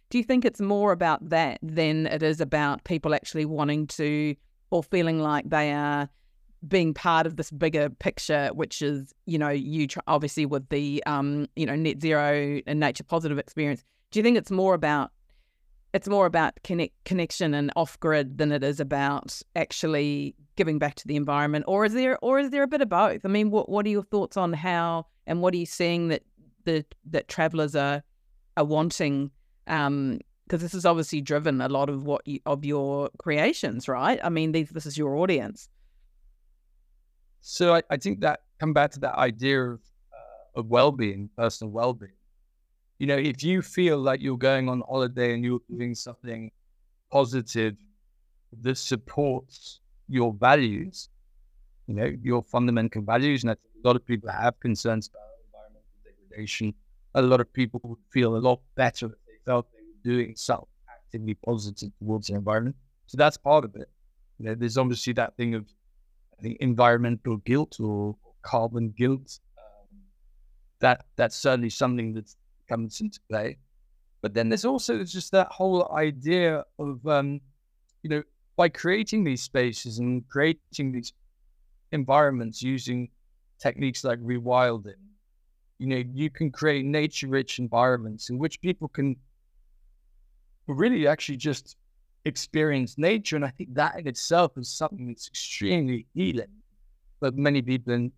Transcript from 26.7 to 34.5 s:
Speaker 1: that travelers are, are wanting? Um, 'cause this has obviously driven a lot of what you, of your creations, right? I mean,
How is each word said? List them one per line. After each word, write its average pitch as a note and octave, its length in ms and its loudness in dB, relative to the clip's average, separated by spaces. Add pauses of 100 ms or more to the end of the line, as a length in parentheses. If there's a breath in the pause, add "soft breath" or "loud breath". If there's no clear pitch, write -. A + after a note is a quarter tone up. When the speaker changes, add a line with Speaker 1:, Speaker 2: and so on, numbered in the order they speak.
Speaker 1:
that D#3+ 180 -2
travelers D#3+ 480 0
are, C#3+ 260 0 (540)
are D#3 80 2
wanting? D3 680 0 (360)
Um, C#3+ 520 0 (300)
'cause E3 120 -2
this F3 120 -8
has F3+ 120 -2
obviously E3 340 2
driven D3 400 0
a B2+ 80 -2
lot C#3 220 0
of C#3 140 -6
what C#3+ 220 -4
you, C#3+ 200 -8
of D3 180 -2
your C#3+ 540 -2
creations, D#3+ 720 -2
right? C3+ 340 0
I E3+ 60 0
mean, D#3+ 240 0